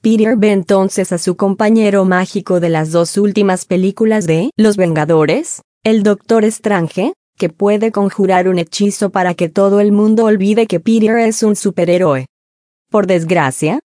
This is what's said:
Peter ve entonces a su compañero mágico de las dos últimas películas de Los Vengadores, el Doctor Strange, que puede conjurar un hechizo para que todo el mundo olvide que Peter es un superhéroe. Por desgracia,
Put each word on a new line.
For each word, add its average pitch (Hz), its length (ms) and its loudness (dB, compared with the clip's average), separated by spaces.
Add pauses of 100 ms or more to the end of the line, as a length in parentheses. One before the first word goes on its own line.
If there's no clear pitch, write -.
Peter 220 340 2
ve 208 160 2
entonces 190 580 0
a 175 80 -2
su 180 180 -4
compañero 202 680 2
mágico 185 560 -2
de 170 80 -2
las 156 240 -2
dos 170 240 0
últimas 202 480 0
películas 196 640 -2
de 165 300 0
Los 214 200 2
Vengadores, 160 880 0 (200)
el 220 220 2
Doctor 214 400 0
Strange, 208 720 -2 (220)
que 180 120 -4
puede 208 420 -2
conjurar 190 560 0
un 180 140 0
hechizo 202 500 -2
para 180 240 -2
que 175 140 -4
todo 196 320 2
el 208 100 2
mundo 214 360 2
olvide 214 420 0
que 175 100 -2
Peter 220 400 2
es 226 240 0
un 214 140 2
superhéroe. 175 680 0 (640)
Por 202 200 0
desgracia, 165 720 0 (100)